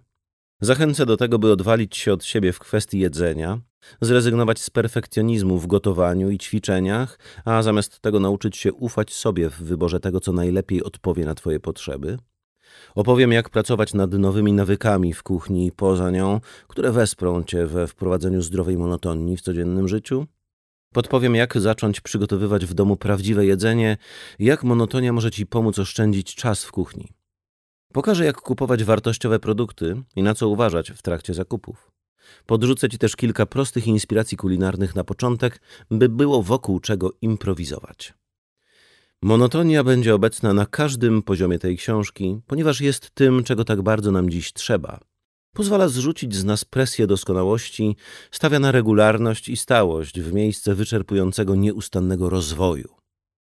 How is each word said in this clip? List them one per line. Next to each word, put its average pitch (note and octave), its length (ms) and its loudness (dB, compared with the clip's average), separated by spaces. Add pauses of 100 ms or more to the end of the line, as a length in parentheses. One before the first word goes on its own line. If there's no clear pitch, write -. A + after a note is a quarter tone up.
(600)
Zachęcę C#3 440 2
do A2 120 2
tego, A#2 220 0
by A2 120 4
odwalić G#2 460 0
się G#2 160 0
od F#2 120 -4
siebie F#2+ 280 0
w - 60 -12
kwestii - 400 -4
jedzenia, E2+ 600 -2 (420)
zrezygnować A#2 580 2
z - 100 -10
perfekcjonizmu A2 880 0
w E2+ 80 -6
gotowaniu F#2 640 0
i G2+ 80 -2
ćwiczeniach, G2+ 840 -2 (260)
a A2+ 180 2
zamiast G#2+ 360 0
tego G#2+ 200 0
nauczyć G2+ 380 -2
się - 160 -2
ufać A2 400 -4
sobie F2 360 -2
w D#2 140 -12
wyborze E2+ 360 -2
tego, F#2 200 -2
co F#2+ 120 -4
najlepiej F2+ 520 -2
odpowie F2+ 420 -4
na D#2+ 100 -4
twoje D#2 240 -4
potrzeby. D#2 580 -8 (800)
Opowiem, B2 360 6
jak A2+ 180 2
pracować G#2+ 440 0
nad G2 200 0
nowymi G2+ 400 2
nawykami G2 600 2
w - 100 -14
kuchni F2+ 420 -2
i F2+ 60 -2
poza F#2 400 0
nią, G2 300 0 (260)
które C3 240 -2
wesprą F2+ 520 0
cię F2 220 -2
we E2 220 -2
wprowadzeniu F#2 540 -2
zdrowej F2+ 360 -2
monotonii F2 600 -2
w - 40 -16
codziennym F2+ 460 -2
życiu. B2+ 380 -4 (680)
Podpowiem, B2 420 2
jak A#2+ 260 2
zacząć G#2+ 400 0
przygotowywać G2+ 640 0
w F2 80 -8
domu G2 240 4
prawdziwe G2+ 480 0
jedzenie G#2+ 520 2 (420)
i G#2 60 0
jak C#3+ 180 4
monotonia B2 500 2
może A2+ 180 0
ci G#2 140 -6
pomóc A2+ 340 0
oszczędzić G2 560 0
czas G#2+ 280 -4
w - 80 -16
kuchni. - 360 -8 (840)
Pokażę, E3+ 320 2
jak C#3+ 160 0
kupować B2 420 -2
wartościowe A2 560 0
produkty G#2+ 640 -4 (140)
i F#2+ 80 0
na G#2 100 2
co G#2+ 160 0
uważać G#2 420 0
w - 100 -20
trakcie F2 320 -6
zakupów. - 580 -10 (540)
Podrzucę B2 440 2
ci A#2 80 -8
też - 180 0
kilka A2+ 300 0
prostych B2 420 -4
inspiracji G#2+ 500 0
kulinarnych F#2 580 -2
na F#2 80 -2
początek, A#2+ 580 -2 (300)
by A#2 180 4
było B2+ 340 2
wokół G2 360 0
czego F#2 320 -2 (100)
improwizować. F#2 920 -6 (1080)
Monotonia B2+ 640 4
będzie B2 320 4
obecna G#2+ 380 2
na G2+ 120 4
każdym A#2+ 580 0
poziomie F2+ 360 0
tej F2+ 180 -2
książki, G2+ 680 -4
ponieważ C#3+ 340 -2
jest C#3 300 -4
tym, B2+ 320 4
czego A2+ 220 -2
tak G#2 160 -2
bardzo G#2+ 300 0
nam F2+ 180 2
dziś E2+ 240 -6
trzeba. - 460 -4 (540)
Pozwala G3 340 2
zrzucić B2+ 480 -4
z F#2+ 80 -2
nas G#2 220 0
presję A#2 420 0
doskonałości, G2+ 880 -2 (360)
stawia D3+ 280 0
na C#3 120 4
regularność A2 800 4
i A#2+ 80 -6
stałość E2+ 640 0
w E2 140 -6
miejsce G#2 420 0
wyczerpującego, G2 800 0
nieustannego F#2 760 0
rozwoju. E2 640 -2 (540)